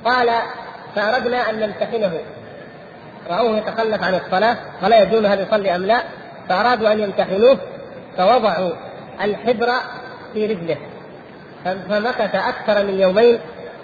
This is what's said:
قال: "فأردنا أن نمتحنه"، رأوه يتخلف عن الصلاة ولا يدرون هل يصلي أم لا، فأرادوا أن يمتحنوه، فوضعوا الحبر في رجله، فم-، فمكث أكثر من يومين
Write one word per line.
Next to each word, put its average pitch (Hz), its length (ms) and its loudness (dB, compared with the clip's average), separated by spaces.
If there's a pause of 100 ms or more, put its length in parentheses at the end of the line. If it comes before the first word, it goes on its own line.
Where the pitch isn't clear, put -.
قال: 240 260 2 (640)
"فأردنا 233 540 0
أن 214 100 -2
نمتحنه"، 208 520 -2 (1200)
رأوه 214 260 2
يتخلف 208 480 -2
عن 185 100 2
الصلاة 196 420 2 (260)
ولا 214 200 8
يدرون 208 240 4
هل 196 140 4
يصلي 190 360 2
أم 185 100 -2
لا، 226 160 4 (460)
فأرادوا 214 440 4
أن 214 80 2
يمتحنوه، 202 580 4 (580)
فوضعوا 185 540 2 (540)
الحبر 214 460 0 (600)
في 214 140 -2
رجله، 170 300 -2 (880)
فم-، 180 240 -6
فمكث 214 460 -2
أكثر 208 500 0
من 190 160 -2
يومين 220 380 6 (460)